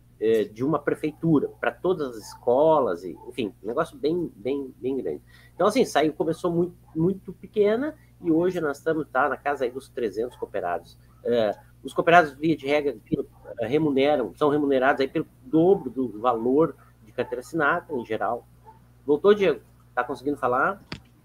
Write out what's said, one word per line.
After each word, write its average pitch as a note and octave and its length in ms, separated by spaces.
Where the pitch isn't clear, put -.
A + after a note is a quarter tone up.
é, A2 240
de G#2+ 200
uma D3+ 140
prefeitura, D#3 680
pra A#2 100
todas D3 460
as G#2 120
escolas, B2 760
e, E2 120
enfim, G#2+ 240
um F#2+ 40
negócio C#3+ 320
bem, D#3 380
bem, C3 440
bem C3 160
grande. E2+ 240
Então, F3 120
assim, G#3+ 180
saiu, D3+ 300
começou E3 360
muito, F3 240
muito F#3 400
pequena, A3 600
e F3 100
hoje F3 300
nós C#3+ 180
estamos, D#3 300
tá, C3+ 200
na B2+ 80
casa C#3 280
aí A#2 60
dos C3 180
trezentos A#2 480
cooperados. F2 600
É, A2+ 320
os C3+ 100
cooperados, E3+ 420
via D3+ 220
de C3+ 100
regra, C#3+ 300
é, A2+ 80
remuneram, C#3 680
são D3+ 120
remunerados C#3 520
aí C3+ 80
pelo - 180
dobro D#3+ 460
do A2+ 300
valor B2 560
de - 80
carteira B2 280
assinada, E3 520
em A#2+ 140
geral. G#2+ 400
Voltou, D3 300
Diego? F#3 260
Tá B2 100
conseguindo C3+ 320
falar? C#3 440